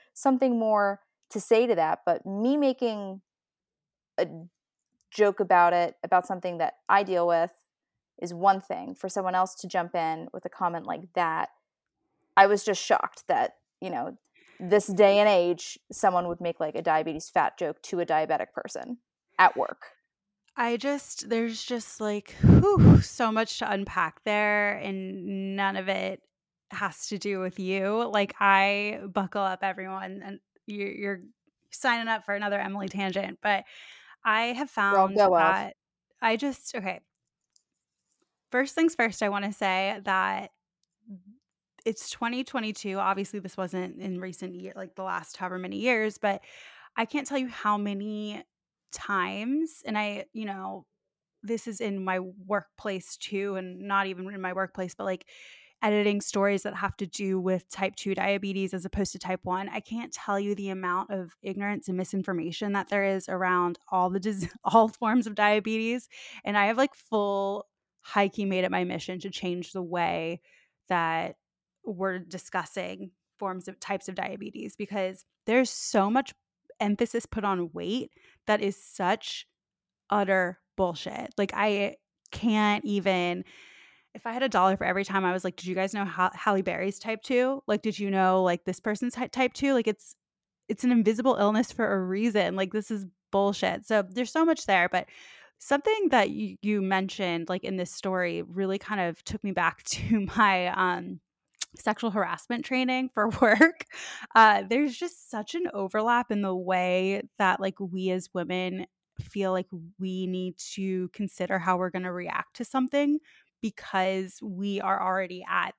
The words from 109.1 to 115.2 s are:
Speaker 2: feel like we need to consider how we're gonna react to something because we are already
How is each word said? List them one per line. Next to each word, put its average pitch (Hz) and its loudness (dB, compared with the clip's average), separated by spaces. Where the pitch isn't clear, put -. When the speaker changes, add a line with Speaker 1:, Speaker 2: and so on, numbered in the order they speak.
Speaker 2:
feel 190 -2
like 180 0
we 185 -4
need 185 -4
to 185 -4
consider 190 -4
how 180 2
we're 180 -2
gonna 185 -6
react - -6
to 240 -8
something 285 2
because 190 -2
we 196 -4
are 196 0
already 185 -2